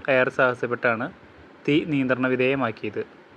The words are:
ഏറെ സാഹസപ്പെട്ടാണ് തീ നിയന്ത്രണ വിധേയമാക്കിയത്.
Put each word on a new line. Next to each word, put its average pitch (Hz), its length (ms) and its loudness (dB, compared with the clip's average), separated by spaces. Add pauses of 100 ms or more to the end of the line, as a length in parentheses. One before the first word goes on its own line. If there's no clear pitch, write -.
(100)
ഏറെ 127 200 4
സാഹസപ്പെട്ടാണ് 120 800 0 (560)
തീ 147 160 4
നിയന്ത്രണ 131 420 0
വിധേയമാക്കിയത്. 127 760 -2 (340)